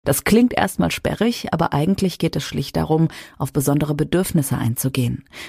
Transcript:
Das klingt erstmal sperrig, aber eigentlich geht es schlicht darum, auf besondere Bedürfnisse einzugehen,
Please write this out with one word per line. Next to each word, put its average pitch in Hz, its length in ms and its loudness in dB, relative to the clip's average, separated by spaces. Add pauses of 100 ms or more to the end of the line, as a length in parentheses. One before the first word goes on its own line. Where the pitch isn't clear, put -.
Das - 220 0
klingt 240 280 4
erstmal 180 380 0
sperrig, - 600 -2
aber 165 180 0
eigentlich 170 480 0
geht 165 160 -2
es 147 80 -4
schlicht - 320 -6
darum, 160 320 2 (300)
auf - 160 -4
besondere 147 420 2
Bedürfnisse 156 640 0
einzugehen, 123 680 -2 (260)